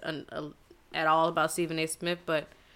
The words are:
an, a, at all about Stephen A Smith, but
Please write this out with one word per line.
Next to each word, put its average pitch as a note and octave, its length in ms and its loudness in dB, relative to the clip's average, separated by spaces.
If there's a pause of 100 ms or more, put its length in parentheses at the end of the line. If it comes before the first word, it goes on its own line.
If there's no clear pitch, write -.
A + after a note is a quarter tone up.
an, D3+ 260 -6
a, D3+ 200 -10 (440)
at D#3+ 140 0
all D#3+ 220 6
about D#3+ 220 2
Stephen E3 280 -2
A D#3+ 80 0
Smith, F3 380 -4
but D#3 220 -2 (280)